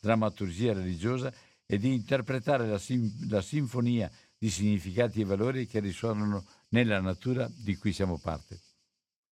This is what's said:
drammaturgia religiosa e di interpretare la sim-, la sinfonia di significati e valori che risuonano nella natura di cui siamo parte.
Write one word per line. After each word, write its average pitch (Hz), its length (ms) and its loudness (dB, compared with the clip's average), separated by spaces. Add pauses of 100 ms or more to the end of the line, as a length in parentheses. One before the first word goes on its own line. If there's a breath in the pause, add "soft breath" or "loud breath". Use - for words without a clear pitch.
drammaturgia 107 720 2
religiosa 101 600 -2 (340 soft breath)
e 101 120 0
di 123 140 2
interpretare 127 720 0
la 104 120 0
sim-, 117 500 -2
la 107 140 2
sinfonia 120 680 0 (280 soft breath)
di 110 120 0
significati 104 680 2
e 107 40 2
valori 113 420 0
che 110 140 -2
risuonano 104 640 -2 (240 soft breath)
nella 110 320 4
natura 117 540 -2
di 104 220 -4
cui 104 160 -2
siamo 90 260 0
parte. 82 420 -8 (760)